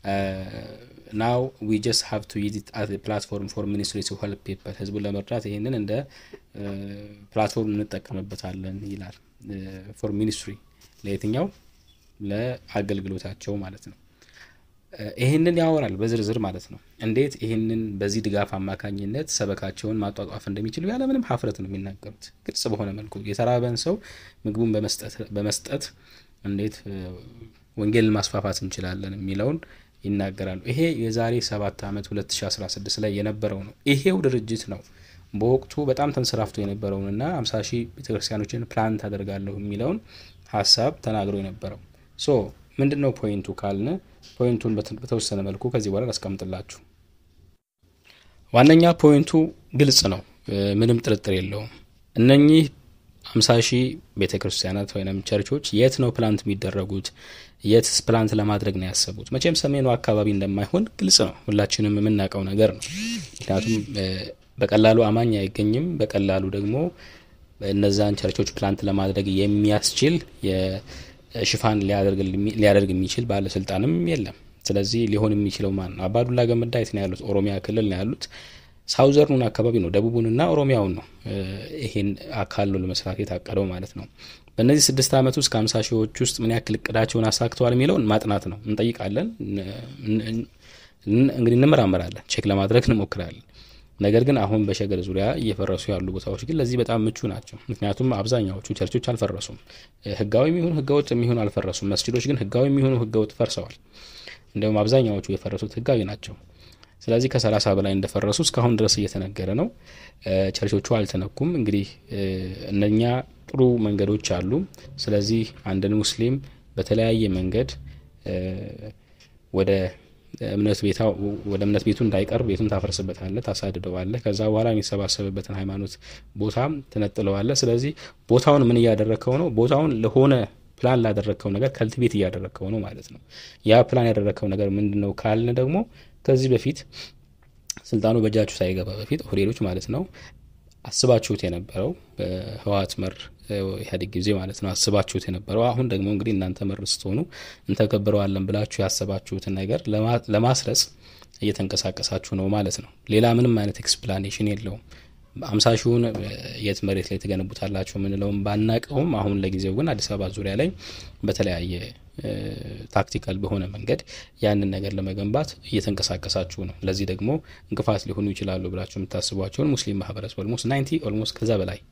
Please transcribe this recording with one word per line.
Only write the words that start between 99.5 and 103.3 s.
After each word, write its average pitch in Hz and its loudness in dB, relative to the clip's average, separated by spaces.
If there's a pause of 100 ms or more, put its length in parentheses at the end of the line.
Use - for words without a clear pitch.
ህጋዊ 110 2
የሚሆኑ 170 0
ህገወጥ 143 2
የሚሆኑ 120 2
አልፈረሱም። 98 -2
መስጂዶች 113 0
ግን 139 0
ህጋዊ 120 2
የሚሆኑ 135 4
ህገወጥ 110 0